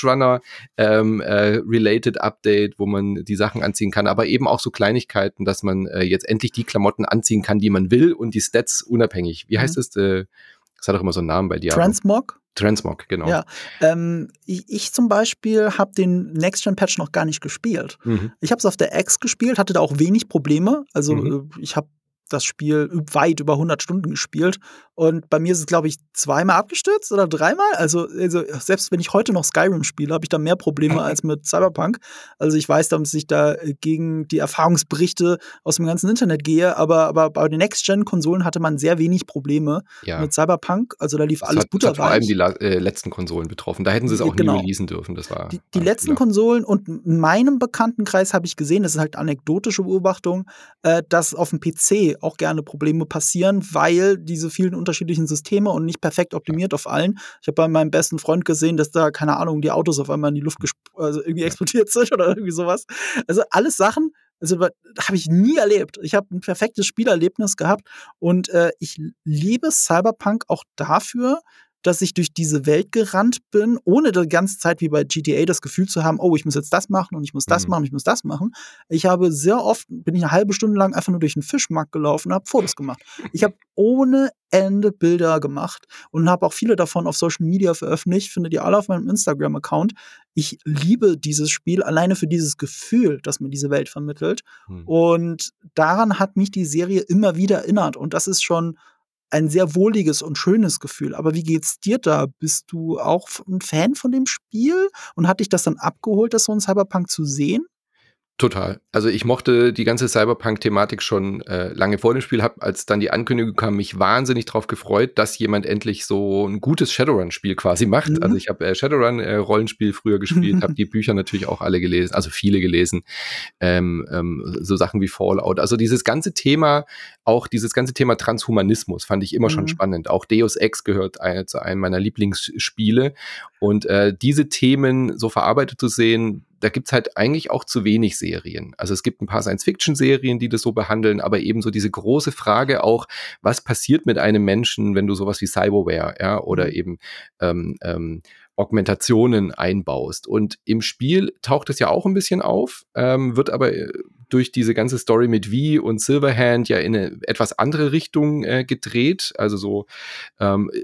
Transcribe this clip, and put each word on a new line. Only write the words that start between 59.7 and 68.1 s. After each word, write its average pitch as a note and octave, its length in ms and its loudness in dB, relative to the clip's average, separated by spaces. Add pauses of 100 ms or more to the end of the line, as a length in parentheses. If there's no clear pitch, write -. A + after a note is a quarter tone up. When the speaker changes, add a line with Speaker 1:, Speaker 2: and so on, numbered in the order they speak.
Speaker 2:
Autos D#3+ 280 0
auf C#3 100 -4
einmal D3 200 0
in D3 60 -2
die C#3+ 60 -4
Luft D3+ 180 -6
gesp-, - 360 -10
also D3+ 260 -2
irgendwie E3 200 -4
Speaker 1:
Ja. D#3+ 60 0
Speaker 2:
<laughs> - 0 -
explodiert G3 420 0
sind A#3+ 220 2
oder F#3 160 2
irgendwie F#3+ 240 0
sowas. F3 340 -2 (420)
Also F#3 240 2
alles A#3 260 2
Sachen, D4+ 340 0 (300)
also E3+ 180 0
wa-, F3+ 120 2 (280)
hab F#3+ 160 -2
ich D#3+ 120 -2
nie G3+ 300 6
erlebt. G3+ 440 2
Ich D#3+ 140 -2
hab G3+ 160 0
ein F#3 100 -8
perfektes G3+ 440 -2
Spielerlebnis G3 680 0
gehabt G3 320 0 (320)